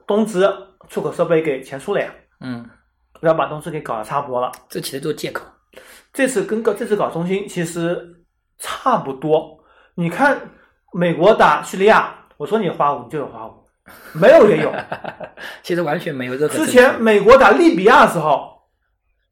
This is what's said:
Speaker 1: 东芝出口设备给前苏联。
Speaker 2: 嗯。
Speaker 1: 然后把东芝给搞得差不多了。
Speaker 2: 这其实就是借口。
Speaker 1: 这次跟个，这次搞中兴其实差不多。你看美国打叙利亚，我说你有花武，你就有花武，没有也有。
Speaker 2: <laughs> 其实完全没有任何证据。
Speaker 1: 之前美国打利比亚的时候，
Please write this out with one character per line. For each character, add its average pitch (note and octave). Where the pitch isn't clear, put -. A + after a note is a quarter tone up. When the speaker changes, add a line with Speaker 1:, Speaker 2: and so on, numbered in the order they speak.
Speaker 1:
东 G#3
芝 F#3+
出 -
口 D3+
设 F3
备 D#3+
给 C3+
前 D#3
苏 G3+
联。 C3
Speaker 2:
嗯。 A#2+
Speaker 1:
然 E3
后 D#3+
把 D3+
东 D3+
芝 F3
给 D3+
搞 B2
得 G#2+
差 C#3+
不 C3
多 B2
了。 B2
Speaker 2:
这 F3
其 -
实 C3+
就 D3+
是 D3
借 D3+
口。 -
Speaker 1:
这 C4+
次 G#3
跟 A3
个， A3+
这 A3+
次 G#3
搞 D#3
中 E3+
兴 G3
其 F3+
实 E3+
差 -
不 C#3
多。 D#3
你 E3+
看 C4
美 F3
国 E3+
打 E3+
叙 -
利 F#3+
亚， G3+
我 D3
说 G#3
你 A3
有 D3
花 C#3+
武， A#2+
你 A2+
就 D#3
有 B2+
花 A2
武， A2
没 F3
有 C#4+
也 D#3
有。 C#3+
Speaker 2:
<laughs> -
其 F3+
实 F3
完 D#3
全 E3+
没 B2+
有 B2
任 D3
何 D3
证 D#4
据。 -
Speaker 1:
之 -
前 B3
美 A3
国 A3
打 A3+
利 E4
比 F#3
亚 B3+
的 -
时 -
候， D3+